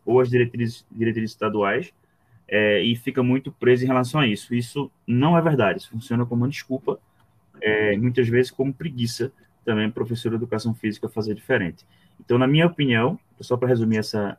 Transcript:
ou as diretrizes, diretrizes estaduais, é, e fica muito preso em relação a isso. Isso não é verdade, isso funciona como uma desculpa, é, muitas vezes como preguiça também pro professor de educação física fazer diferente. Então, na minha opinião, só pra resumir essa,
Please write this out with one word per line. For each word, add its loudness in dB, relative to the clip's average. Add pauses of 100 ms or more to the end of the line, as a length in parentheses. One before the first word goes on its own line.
ou 4
as 2
diretrizes, 0
diretrizes -2
estaduais, -2 (540)
é, 2
e 0
fica -2
muito 0
preso 4
em 0
relação 0
a 2
isso. -4
Isso -4 (160)
não 4
é 4
verdade, 2
isso -20
funciona -4
como -2
uma 0
desculpa, -6 (640)
é, 2
muitas 2
vezes 2
como -2
preguiça -6 (340)
também 0
pro -4
professor -4
de -2
educação -4
física -6
fazer -6
diferente. -4 (340)
Então, 0
na 2
minha 4
opinião, 0 (220)
só -4
pra -2
resumir 2
essa, -4